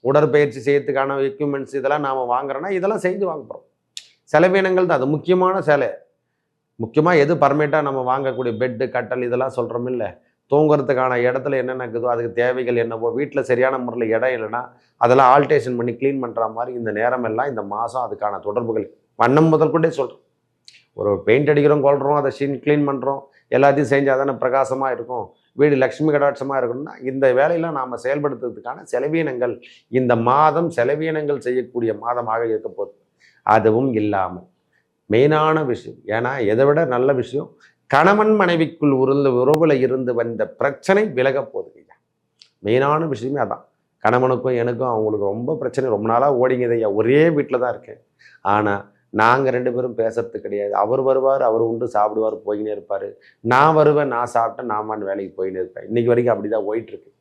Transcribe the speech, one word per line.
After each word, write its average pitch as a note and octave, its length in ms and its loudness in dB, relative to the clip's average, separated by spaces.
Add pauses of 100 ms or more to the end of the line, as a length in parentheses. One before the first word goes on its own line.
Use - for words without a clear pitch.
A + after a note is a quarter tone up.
உடற்பயிற்சி C#3+ 580 2
செய்யறதுக்கான C#3 480 0 (140)
எக்யூப்மெண்ட்ஸ் C#3 500 -6
இதெல்லாம் C#3+ 300 -2
நாம C3 240 -2
வாங்குறோம்னா C#3 460 -4
இதெல்லாம் G3 260 -4
செஞ்சு G3 260 -2
வாங்க D3 200 -10
போறோம். - 160 -16 (680)
செலவினங்கள் F#3 560 2
தான் D#3+ 120 0
அது C3 140 -2
முக்கியமான F#3 420 0 (120)
செலவு. C#3 260 2 (880)
முக்கியமா D3+ 300 0 (120)
எது E3+ 100 0 (100)
பர்மனெண்ட்டா D3 440 2
நம்ம C3+ 120 -4 (100)
வாங்கக்கூடிய B2+ 420 -2 (100)
பெட்டு, B2+ 240 -4 (100)
கட்டல் B2 320 -4
இதெல்லாம் B2+ 300 -2
சொல்றோம் A#2 340 -6
இல்ல, A#2+ 120 -4 (460)
தூங்குறதுக்கான C3+ 680 2 (120)
இடத்துல C3+ 340 -2
என்னென்ன B2+ 240 -6
இருக்குதோ, A#2 260 -4
அதுக்கு A#2 180 -4 (120)
தேவைகள் B2 400 0
என்னவோ, A2+ 340 -4
வீட்டுல C#3+ 320 -4
சரியான C3 380 2
முறையில A#2+ 200 -4 (100)
இடம் B2+ 200 0
இல்லைன்னா A2+ 260 -6 (420)
அதெல்லாம் B2+ 300 8
ஆல்டரேஷன் B2+ 440 2
பண்ணி A#2 220 -2
கிளீன் C3+ 240 0
பண்ற A2+ 320 -4
மாதிரி B2 240 -6
இந்த A2+ 200 -4
நேரம் A#2+ 300 0
எல்லாம், B2 220 -2
இந்த A2 120 -6 (100)
மாசம் A#2 320 -4
அதுக்கான G#2 400 -6
தொடர்புகள் A2 400 -4 (360)
வண்ணம் D3+ 320 4
முதல் D#3 200 2
கொண்டே E3 240 2
சொல்றோம். B2+ 240 -6 (800)
ஒரு G2+ 100 0 (160)
பெயிண்ட் C#3 280 4
அடிக்கிறோம், D3 340 2
கொள்றோம், C#3+ 320 2
அதை C#3 180 -2
ஷீன் C#3 180 -4 (100)
கிளீன் D3 240 2
பண்றோம், C#3 300 -4 (360)
எல்லாத்தையும் C#3 380 4
செஞ்சாதானே C#3 500 0
பிரகாசமா C3 520 0
இருக்கும், A#2+ 300 -8 (340)
வீடு C#3+ 220 4
லட்சுமி D3 320 0
கடாட்சமா C#3 460 0
இருக்கணும்னா B2 320 -6 (180)
இந்த C3+ 160 0 (120)
வேலையெல்லாம் D#3+ 420 0
நாம B2 240 -8
செயல்படுத்துறதுக்கான B2+ 800 -6 (100)
செலவீனங்கள் B2+ 640 -2 (460)
இந்த B2 120 2 (180)
மாதம் D#3 460 4
செலவீனங்கள் D3 680 -2
செய்யக்கூடிய B2 460 -2 (120)
மாதமாக A#2 380 -2 (100)
இருக்க G#2+ 160 -4
போகுது. G2 260 -10 (600)
அதுவும் A2 360 4 (100)
இல்லாமல் F#2+ 460 -4 (680)
மெயினான D3+ 460 4 (120)
விஷயம், G#2+ 280 -8 (180)
ஏன்னா A#2+ 160 -2 (200)
எதை B2 160 2
விட D3 120 2 (140)
நல்ல C3 260 2
விஷயம் C3 280 -6 (440)
கணவன் G3+ 480 6
மனைவிக்குள் D#3+ 640 2
உருந்த C#3 260 2 (120)
உறவுல D3+ 320 4 (120)
இருந்து B2+ 360 -2
வந்த A#2 220 -4 (180)
பிரச்சனை F#3 420 0 (160)
விலக C3 200 0 (140)
போகுது - 280 -12
ஐயா. - 160 -20 (720)
மெயினான C#3+ 460 2
விஷயமே C3 320 -6
அதான். - 200 -8 (400)
கணவனுக்கும் B2+ 580 2
எனக்கும் B2 300 -2
அவங்களுக்கு G#2+ 400 -2
ரொம்ப B2 280 -4
பிரச்சனை, C3 340 -2
ரொம்ப G#2 180 -2
நாளா B2+ 160 4 (120)
ஓடிங்குது B2 380 2
ஐயா. A2 100 0 (120)
ஒரே C3 220 4 (140)
வீட்டுல B2+ 260 -2
தான் B2 120 -2
இருக்கேன், - 260 -18 (540)
ஆனா G#2 200 2 (460)
நாங்க B2+ 360 4
ரெண்டு B2+ 180 -2
பேரும் B2 260 -4
பேசுறது A2+ 440 -4
கிடையாது. G2+ 280 -4 (100)
அவர் B2+ 260 0
வருவார், C3+ 400 2
அவர் A2+ 220 0
உண்டு A#2 160 -6 (100)
சாப்பிடுவார், G#2+ 400 0 (100)
போயினே G#2 300 -4
இருப்பாரு. G2+ 320 -8 (440)
நான் D3+ 260 6
வருவேன், D3 380 4
நான் A#2+ 200 -4
சாப்பிட்டேன், A#2 380 -2
நாமான்னு G#2+ 360 -6
வேலைக்கு G2 280 -6
போயினே F#2+ 240 -6
இருப்பேன். - 280 -12
இன்னைக்கு A#2+ 220 2
வரைக்கும் A#2+ 220 2
அப்படிதான் G#2 360 -4
போயிட்டு A2 240 -8
இருக்கு. - 160 -20 (100)